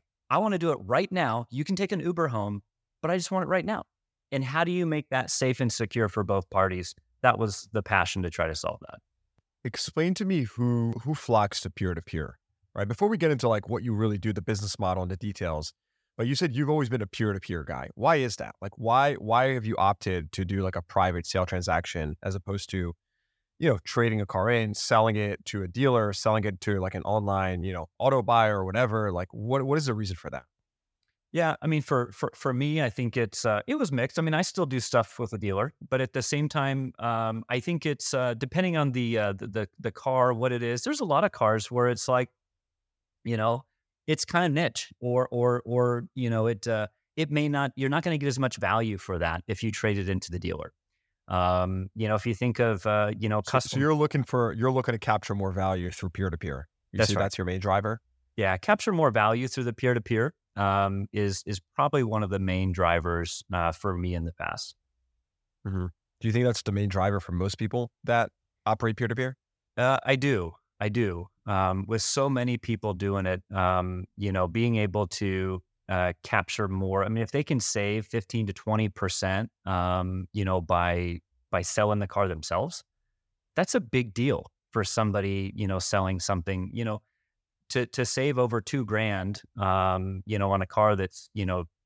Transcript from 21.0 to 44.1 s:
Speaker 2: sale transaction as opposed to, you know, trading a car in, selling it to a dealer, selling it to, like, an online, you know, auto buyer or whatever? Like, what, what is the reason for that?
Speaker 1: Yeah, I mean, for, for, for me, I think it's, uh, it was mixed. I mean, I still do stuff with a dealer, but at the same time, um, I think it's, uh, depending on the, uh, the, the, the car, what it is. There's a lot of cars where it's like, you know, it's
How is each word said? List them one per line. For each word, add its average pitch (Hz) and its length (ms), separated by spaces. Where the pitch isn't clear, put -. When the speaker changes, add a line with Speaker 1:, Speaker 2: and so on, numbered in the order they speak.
Speaker 2:
sale 92 180
transaction 85 800
as 98 100
opposed 98 380
to, 87 240
you 165 100
know, 110 140
trading 113 360
a 101 60
car 101 240
in, 113 240
selling 110 420
it 104 300
to 101 160
a 92 60
dealer, 117 460
selling 107 320
it 98 160
to, 101 180
like, 92 160
an 92 80
online, 98 580
you 95 120
know, 82 140
auto 127 240
buyer 110 340
or 92 80
whatever? 107 460
Like, 90 200
what, 120 300
what 139 160
is 151 80
the 127 80
reason 101 220
for - 160
that? 65 140
Speaker 1:
Yeah, 160 280
I 147 60
mean, 151 140
for, 123 300
for, - 240
for - 160
me, 147 300
I 123 80
think 120 260
it's, 117 300
uh, 107 200
it 269 100
was 262 140
mixed. 131 300
I - 20
mean, 160 120
I 160 80
still 180 240
do 127 160
stuff - 360
with 117 140
a 110 60
dealer, 101 360
but 131 120
at 127 100
the 131 100
same 147 280
time, 135 500
um, 113 480
I 123 140
think 170 240
it's, - 280
uh, 127 200
depending 165 420
on 147 160
the, 120 260
uh, 104 140
the, 98 160
the, 107 220
the 110 140
car, 127 400
what 123 180
it 120 100
is. 120 220
There's 285 160
a 254 60
lot 151 180
of 202 80
cars 110 400
where 120 160
it's 120 220
like, 127 180
you 117 140
know, 117 260
it's 156 180